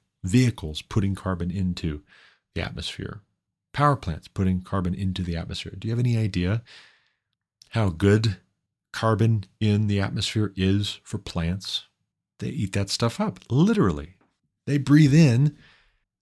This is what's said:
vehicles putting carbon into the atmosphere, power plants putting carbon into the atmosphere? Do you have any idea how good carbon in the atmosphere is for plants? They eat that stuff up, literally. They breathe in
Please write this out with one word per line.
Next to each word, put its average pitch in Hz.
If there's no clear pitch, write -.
vehicles 95
putting 98
carbon 90
into 90
the -
atmosphere, -
power 143
plants -
putting 92
carbon 92
into 95
the 87
atmosphere? 85
Do 104
you 110
have 117
any 123
idea 104
how 107
good 101
carbon 110
in 107
the 101
atmosphere 104
is 98
for -
plants? 90
They 123
eat -
that 98
stuff -
up, 208
literally. 120
They 139
breathe 143
in 147